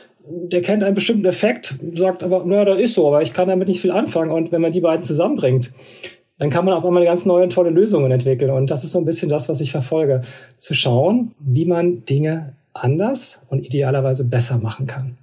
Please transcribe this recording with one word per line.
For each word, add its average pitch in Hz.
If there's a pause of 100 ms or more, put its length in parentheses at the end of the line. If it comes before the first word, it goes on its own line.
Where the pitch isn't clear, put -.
(260)
der 175
kennt 208
einen 196
bestimmten 202
Effekt, 196 (180)
sagt 180
aber, 180
„Na, 202
das 190
ist 240
so, 160
aber 147
ich 160
kann 180
damit 185
nicht 185
viel 185
anfangen.“ 165
Und 165
wenn 170
man 165
die 180
beiden 165
zusammenbringt, 147 (680)
dann 143
kann 175
man 190
auf 165
einmal 175
ganz 175
neue, 180
tolle 175
Lösungen 165
entwickeln. 131
Und 135
das 139
ist 151
so 175
ein 160
bisschen 165
das, 143
was 147
ich 135
verfolge, 139 (360)
zu -
schauen, 151
wie 143
man 175
Dinge 151 (200)
anders 190
und 135
idealerweise 135
besser 120
machen 110
kann. 131